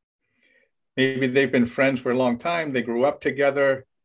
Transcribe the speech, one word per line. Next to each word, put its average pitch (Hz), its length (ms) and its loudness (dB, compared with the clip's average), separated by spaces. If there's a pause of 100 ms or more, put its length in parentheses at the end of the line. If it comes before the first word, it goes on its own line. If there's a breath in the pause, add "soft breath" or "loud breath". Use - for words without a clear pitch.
(960)
Maybe 131 300 0
they've 127 240 2
been 123 160 2
friends 131 340 0
for 123 120 -2
a 123 40 0
long 123 220 0
time, 165 340 -4
they 123 100 -2
grew 120 220 -2
up 143 160 0
together. 139 680 0 (180)